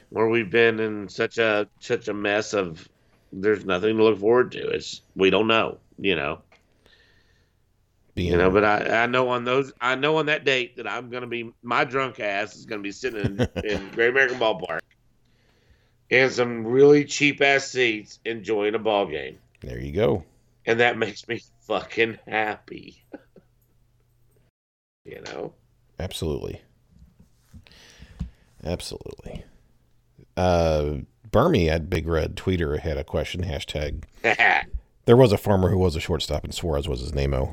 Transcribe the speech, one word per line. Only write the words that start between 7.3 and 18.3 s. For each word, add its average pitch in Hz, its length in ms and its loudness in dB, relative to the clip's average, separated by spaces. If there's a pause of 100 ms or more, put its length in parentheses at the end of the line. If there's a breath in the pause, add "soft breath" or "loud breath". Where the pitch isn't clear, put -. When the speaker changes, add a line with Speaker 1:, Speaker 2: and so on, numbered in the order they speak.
Speaker 2:
Being 87 180 -2
Speaker 1:
You 87 40 4
know, 92 140 6
but 101 120 4
I, 107 400 2
I - 40 2
know 127 220 0
on 123 160 -2
those, 131 360 0
I 123 140 0
know 147 220 0
on 151 100 0
that 151 180 -2
date 127 320 0
that 117 100 -10
I'm 117 220 -8
gonna 123 180 -8
be, 117 240 -8 (120)
my 123 220 0
drunk 131 340 -4
ass 104 360 -4
is - 100 -20
gonna 104 180 -10
be 101 80 -8
sitting 110 340 -6 (140)
in, 120 160 0
Speaker 2:
<laughs> - 80 -6
Speaker 1:
in 98 260 -6
Great 117 200 2
American 127 280 2
Ballpark 90 440 -2 (1300)
in 127 200 4
some 117 380 -4
really 143 380 8
cheap 143 360 0
ass 139 240 4
seats 113 600 -2
enjoying 107 500 -2